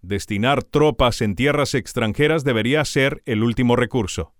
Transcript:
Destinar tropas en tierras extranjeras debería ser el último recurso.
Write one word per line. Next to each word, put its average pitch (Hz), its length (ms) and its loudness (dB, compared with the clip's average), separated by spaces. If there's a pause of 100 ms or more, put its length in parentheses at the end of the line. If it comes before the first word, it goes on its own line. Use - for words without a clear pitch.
Destinar 104 600 -2
tropas 143 580 0
en 104 140 -2
tierras 143 400 0
extranjeras 131 720 0
debería 135 400 0
ser 139 400 0
el 110 180 0
último 120 320 2
recurso. 117 640 -2